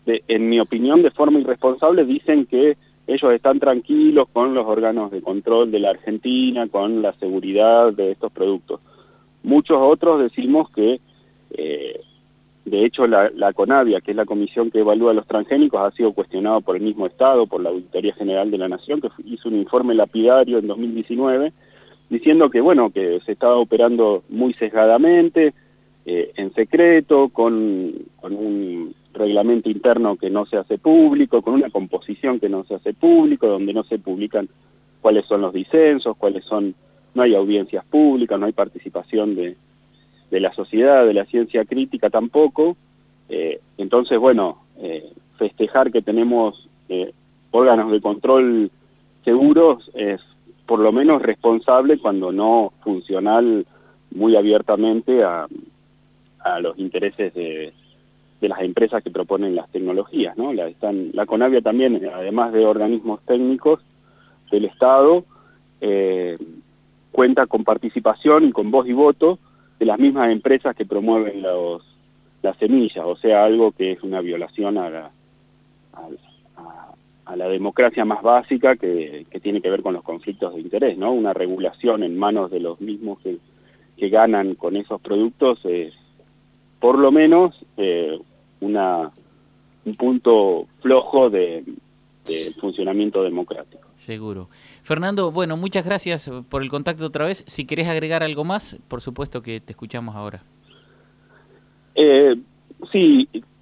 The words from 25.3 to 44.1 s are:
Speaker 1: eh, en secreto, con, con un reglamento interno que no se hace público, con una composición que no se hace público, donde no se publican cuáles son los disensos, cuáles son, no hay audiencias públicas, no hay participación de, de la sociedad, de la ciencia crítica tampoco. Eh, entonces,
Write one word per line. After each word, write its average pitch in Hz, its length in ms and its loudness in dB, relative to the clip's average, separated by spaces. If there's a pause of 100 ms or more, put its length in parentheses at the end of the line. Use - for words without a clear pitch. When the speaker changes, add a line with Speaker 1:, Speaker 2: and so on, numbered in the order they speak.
Speaker 1:
eh, 87 300 -4
en 98 180 -8
secreto, 147 720 4
con, 110 680 -2 (240)
con 95 160 -10
un 101 600 -6 (200)
reglamento 107 560 0
interno 110 460 0
que 95 120 -6
no 101 160 -4
se 110 120 -6
hace 101 200 -4
público, 143 640 4
con 113 140 -2
una 135 160 0
composición 107 720 -6
que 101 80 -2
no 98 160 -6
se 104 100 -12
hace 104 180 -6
público, 302 540 4
donde 98 260 -2
no 107 120 -4
se 110 140 -6
publican 101 500 -6 (520)
cuáles 104 260 2
son 101 140 0
los 92 140 -4
disensos, 131 600 0
cuáles 98 280 -4
son, 101 300 -4 (400)
no 127 80 0
hay 117 120 4
audiencias 98 500 -2
públicas, 131 540 2
no 101 80 -4
hay 107 60 -2
participación 101 840 -4
de, 87 200 -6 (760)
de 95 100 0
la 95 120 -2
sociedad, 123 540 2
de 107 80 2
la 98 120 -2
ciencia 113 380 -2
crítica 131 460 -4
tampoco. 156 680 0 (520)
Eh, 82 320 -6 (180)
entonces, 117 400 0